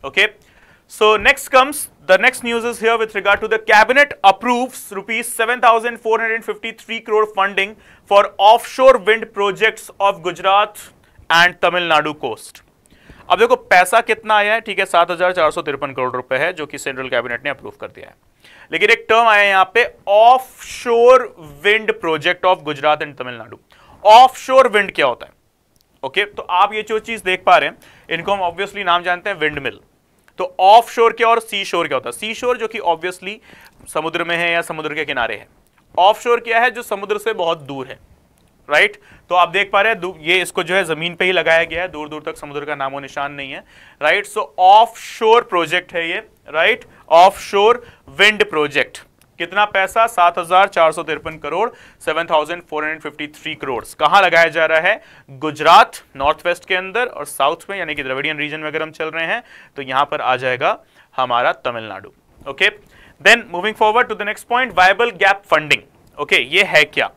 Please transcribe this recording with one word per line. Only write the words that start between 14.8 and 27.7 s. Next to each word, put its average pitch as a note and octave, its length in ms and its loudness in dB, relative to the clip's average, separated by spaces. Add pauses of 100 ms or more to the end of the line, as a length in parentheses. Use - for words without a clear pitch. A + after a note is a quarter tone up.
सात F3 260 0
हजार F3+ 220 -2
चार E3 180 0
सौ E3 120 -8
तिरपन C#3+ 300 -8
करोड़ B2+ 200 -4
रुपए B2+ 240 -6
है D#3+ 160 -2
जो D#3+ 140 -10
कि C#3 120 -16
सेंट्रल C3 300 -8
कैबिनेट A#2+ 360 -4
ने C#3+ 60 -6
अप्रूव G#2 300 -12
कर - 80 -14
दिया - 200 -20
है। - 60 -20 (580)
लेकिन G#3 180 2
एक A3+ 180 0
टर्म A3+ 200 4
आया G#3 120 6
है G3+ 80 4
यहाँ F#3+ 260 2
पे, - 100 4 (260)
offshore A#3+ 1080 4 (460)
wind G#3 280 0 (120)
project E3+ 480 -2
of F3 160 -4
Gujarat D3+ 380 -2
and C#3+ 120 -18
तमिलनाडु। A#2+ 400 -14 (460)
ऑफशोर B3+ 640 6
विंड G3+ 260 -2
क्या D3+ 120 0
होता A#2+ 200 -6
है? - 60 -20 (680)
ओके, G3 220 -4
तो G3+ 180 -12
आप G3+ 320 0
ये G#3+ 140 -6
जो A3 120 -4
चीज A3 240 -10
देख F#3 220 -4
पा F3+ 120 6
रहे D3 100 0
हैं, D#3+ 100 -12 (320)